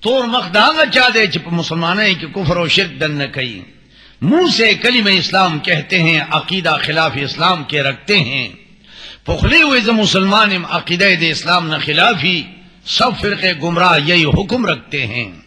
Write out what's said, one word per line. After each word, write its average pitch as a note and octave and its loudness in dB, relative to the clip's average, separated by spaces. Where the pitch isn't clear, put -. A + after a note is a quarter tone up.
تور B3 0
مخ A#3 -2
دا G#3 6
هغه D#4 4
چا B3+ 4
دی A3 4
چې F3+ -4
په D#3+ -8
مسلمانۍ E3+ 0
کې E3 -10
کفر F3 0
او E3+ -2
شرک D#3+ -2
دن D#3 -2
نه C#3+ -2
کوي. A#2+ -8
منہ D#4 2
سے A3 4
کلمہ A3 0
اسلام F#3 2
کہتے E3+ 0
ہیں، D#3+ 2
عقیدہ D#3+ -2
خلاف D#3 0
اسلام D#3 -2
کے D3 -2
رکھتے C3+ -2
ہیں. B2+ -4
پخلی G3+ 2
ہوئے C4+ 2
ز G#3+ -2
مسلمان G#3 2
ام F3+ -4
عقیدہ F3 -2
د - 0
اسلام E3 0
نہ D#3 -2
خلافی، E3+ 0
سب A#3 0
فرقے G3+ -2
گمراہ E3+ 2
یہی E3+ 2
حکم G3+ 0
رکھتے C#3 -4
ہیں. A#2 -6